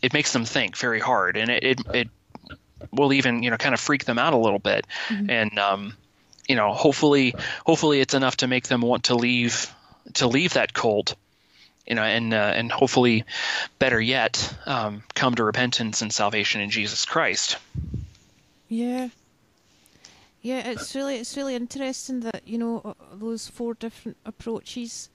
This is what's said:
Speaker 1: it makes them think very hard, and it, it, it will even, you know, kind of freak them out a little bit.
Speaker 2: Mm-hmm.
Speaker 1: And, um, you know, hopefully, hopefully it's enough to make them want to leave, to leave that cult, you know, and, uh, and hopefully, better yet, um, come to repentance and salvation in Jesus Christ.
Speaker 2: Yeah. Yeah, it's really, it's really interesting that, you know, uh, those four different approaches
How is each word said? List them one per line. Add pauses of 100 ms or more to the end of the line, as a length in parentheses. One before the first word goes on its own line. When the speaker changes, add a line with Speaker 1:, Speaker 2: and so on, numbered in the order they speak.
Speaker 1:
it
makes
them
think
very
hard,
and
it,
it, (140)
it (800)
will
even,
you
know,
kind
of
freak
them
out
a
little
bit. (220)
Speaker 2:
Mm-hmm.
Speaker 1:
And,
um, (540)
you
know,
hopefully, (300)
hopefully
it's
enough
to
make
them
want
to
leave, (420)
to
leave
that
cult, (720)
you
know,
and,
uh,
and
hopefully, (540)
better
yet, (100)
um, (120)
come
to
repentance
and
salvation
in
Jesus
Christ. (1080)
Speaker 2:
Yeah. (1300)
Yeah,
it's
really,
it's
really
interesting
that,
you
know,
uh, (180)
those
four
different
approaches